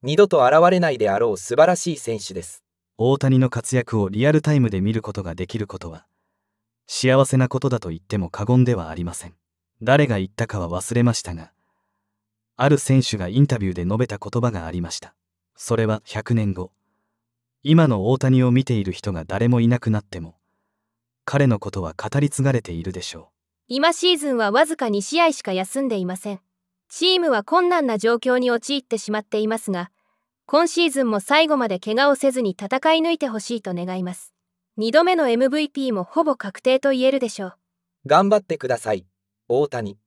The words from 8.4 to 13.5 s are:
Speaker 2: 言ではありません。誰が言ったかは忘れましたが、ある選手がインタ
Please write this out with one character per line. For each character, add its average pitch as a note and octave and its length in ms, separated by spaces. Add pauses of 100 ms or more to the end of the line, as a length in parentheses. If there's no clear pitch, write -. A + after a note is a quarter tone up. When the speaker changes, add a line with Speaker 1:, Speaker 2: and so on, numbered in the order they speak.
Speaker 2:
言 B2 200
で A#2+ 100
は E2 160
あ E2 40
り F2 100
ま E2+ 100
せ - 120
ん。 E2+ 80 (480)
誰 C#3 240
が A2+ 120
言 F#2+ 80
っ - 20
た A2+ 180
か G#2 140
は F2 80
忘 F2+ 260
れ A#2+ 80
ま A#2+ 120
し - 80
た F2 120
が、 D#2+ 180 (1040)
あ C3+ 120
る D3 100
選 C3 240
手 - 140
が F#2 120
イ A2+ 120
ン C#3+ 60
タ A#2+ 120